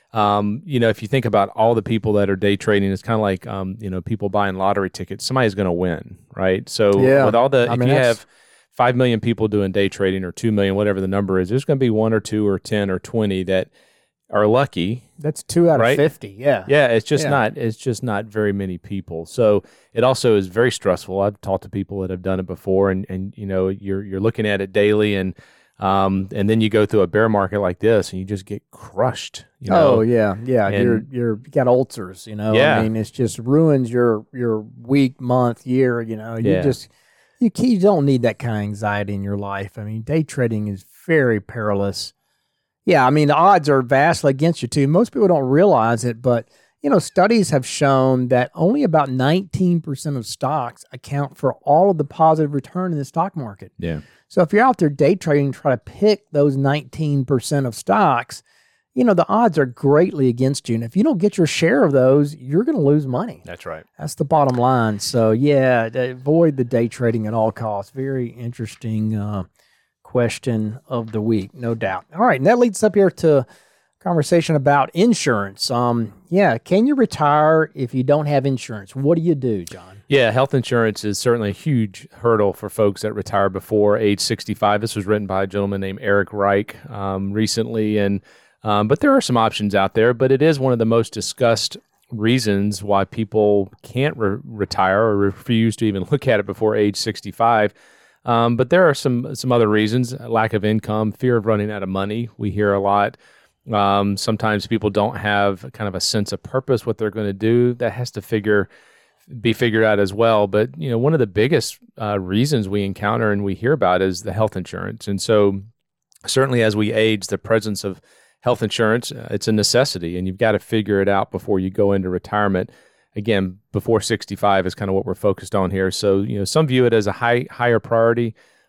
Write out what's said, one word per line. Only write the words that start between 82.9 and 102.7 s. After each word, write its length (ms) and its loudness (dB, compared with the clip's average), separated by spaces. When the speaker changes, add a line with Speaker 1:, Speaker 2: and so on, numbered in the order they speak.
Speaker 1:
that 120 -4
retire 360 0
before 480 0
age 220 0
sixty-five. 600 -2
This 140 -6
was 120 -6
written 200 0
by 160 -2
a 60 -2
gentleman 320 -4
named 200 -8
Eric 320 0
Reich, 440 0
um, 440 -6
recently, 640 -2
and, 240 0
um, 240 0
but 140 0
there 140 4
are 60 4
some 160 -2
options 380 0
out 200 2
there, 200 4
but 160 0
it 100 2
is 200 2
one 120 2
of 60 0
the 80 0
most 260 0
discussed 640 -2
reasons 680 0
why 240 0
people 680 0
can't 340 -4
re-, 280 -2
retire 580 0
or 140 2
refuse 600 0
to 80 -4
even 200 -2
look 240 -2
at 100 4
it 80 -4
before 300 -2
age 200 0
sixty-five. 800 0
Um, 320 0
but 140 0
there 180 6
are 60 2
some, 420 -4
some 160 -2
other 160 4
reasons, 500 0
lack 340 -2
of 120 -2
income, 480 -2
fear 240 0
of 100 -4
running 240 0
out 140 -8
of 40 -6
money. 480 -4
We 140 -6
hear 240 0